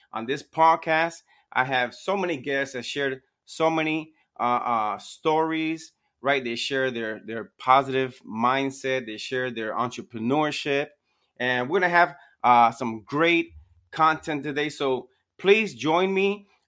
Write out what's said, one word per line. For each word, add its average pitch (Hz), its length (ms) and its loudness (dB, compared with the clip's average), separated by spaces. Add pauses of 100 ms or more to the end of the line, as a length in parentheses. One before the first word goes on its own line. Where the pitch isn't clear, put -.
(120)
on 113 140 -8
this 139 180 -6
podcast, 165 800 2 (320)
I 127 100 2
have 127 320 -2
so 190 220 -4
many 180 180 -2
guests 139 380 -4
that 120 100 -8
shared 135 380 -4 (240)
so 160 240 0
many, 156 420 -2 (260)
uh, - 60 -6
uh, 117 540 0
stories, 160 960 -4 (260)
right? 135 240 0
They 117 120 -6
share 131 360 -2
their, 110 340 -6
their 110 320 -10
positive 131 720 2
mindset. 131 800 -2
They 107 100 -10
share 127 340 -6
their 110 260 -8
entrepreneurship. 139 1120 -2 (480)
And 123 320 -2
we're 185 100 2
gonna 180 100 2
have, 175 280 4 (260)
uh, 120 280 8
some 113 320 -6
great 165 500 0 (380)
content 156 500 0
today. 147 280 -4
So 135 380 -2 (300)
please 202 380 2
join 165 360 2
me, 196 360 -2 (200)